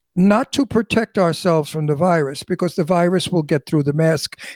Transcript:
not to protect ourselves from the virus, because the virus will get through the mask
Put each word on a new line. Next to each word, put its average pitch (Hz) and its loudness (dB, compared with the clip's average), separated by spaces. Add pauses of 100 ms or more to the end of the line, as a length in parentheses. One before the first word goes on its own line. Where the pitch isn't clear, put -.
(160)
not 202 2
to 277 0
protect 226 -2
ourselves 165 0
from 151 -4
the 147 0
virus, 156 0
because 180 -4
the 165 0
virus 175 0
will 170 0
get 147 -2
through 151 0
the 139 0
mask 160 -2 (160)